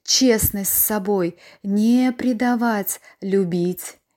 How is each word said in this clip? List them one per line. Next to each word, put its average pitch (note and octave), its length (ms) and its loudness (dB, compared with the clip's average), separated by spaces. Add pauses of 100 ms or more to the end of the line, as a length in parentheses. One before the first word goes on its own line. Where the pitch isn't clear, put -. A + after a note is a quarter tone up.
честной A3 600 0
с - 40 -4
собой, F#3+ 680 -2 (240)
не A3+ 560 2
предавать, A#3 800 -2 (220)
любить F3+ 760 -2 (180)